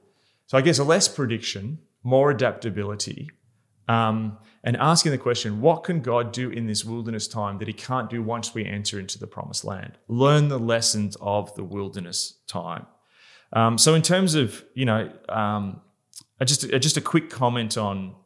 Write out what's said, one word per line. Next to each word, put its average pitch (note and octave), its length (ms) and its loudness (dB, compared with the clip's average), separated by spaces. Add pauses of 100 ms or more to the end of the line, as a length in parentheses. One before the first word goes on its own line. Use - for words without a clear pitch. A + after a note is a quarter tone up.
(480)
So C3+ 100 4
I C3+ 40 4
guess C#3 180 4
less E3 260 4
prediction, A#2 720 -4 (240)
more C3+ 300 6
adaptability, G#2 960 -4 (560)
um, A2 500 0 (260)
and A#2+ 140 0
asking D#3 360 2
the B2+ 60 -2
question, A2+ 440 -2
what D#3 220 4
can E3+ 160 -2
God A#2+ 320 0
do B2+ 180 -4
in A#2 160 -6
this G#2+ 180 -2
wilderness A2+ 420 -6
time G2+ 320 -4
that G#2 80 -8
he G#2+ 60 -6
can't B2+ 380 -6
do A#2 120 -4
once A2+ 320 -6
we A2 100 -4
enter G2+ 360 -6
into G2 180 -10
the G#2 80 -14
promised - 380 -10
land? G2 280 -8 (140)
Learn C#3+ 420 4
the C3+ 100 0
lessons A2+ 600 0
of G2+ 360 -2
the G2 80 -8
wilderness F#2+ 680 -8 (120)
time. E2+ 400 -8 (680)
Um, A2+ 240 4
so D#3 160 6
in D#3+ 80 4
terms F3+ 320 4
of, C3 280 0 (120)
you C3 100 -2
know, A2 260 2 (200)
um, G#2 500 -2 (600)
uh, C3 40 0
just, C#3 260 0
uh, C3+ 80 4
just D#3 200 2
a - 20 -4
quick - 300 0
comment A#2+ 480 -2
on F#2+ 360 -4 (120)